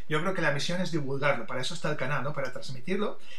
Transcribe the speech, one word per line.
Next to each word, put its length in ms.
yo 120
creo 120
que 80
la 120
misión 280
es 120
divulgarlo, 540
para 140
eso 140
está 160
el 60
canal, 260
¿no? 100
Para 200
transmitirlo, 640